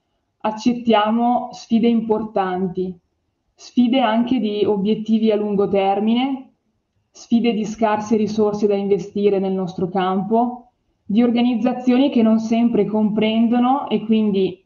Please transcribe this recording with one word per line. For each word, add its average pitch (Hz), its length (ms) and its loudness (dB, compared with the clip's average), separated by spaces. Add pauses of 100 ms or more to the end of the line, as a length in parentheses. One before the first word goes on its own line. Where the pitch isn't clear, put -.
(420)
accettiamo 226 1080 0
sfide 226 380 0
importanti, 190 1080 -2 (560)
sfide 247 460 0
anche 240 400 0
di 208 260 -2
obiettivi 214 680 0
a - 20 2
lungo 208 320 0
termine, 220 840 0 (580)
sfide 233 420 0
di 208 120 -2
scarse 214 500 -2
risorse 208 540 0
da 202 80 2
investire 196 640 0
nel 190 140 -2
nostro 185 340 -4
campo, 202 840 -2 (340)
di 220 200 2
organizzazioni 247 840 0
che 233 140 2
non 220 160 4
sempre 226 460 0
comprendono 220 1040 0
e 214 160 -2
quindi 202 600 0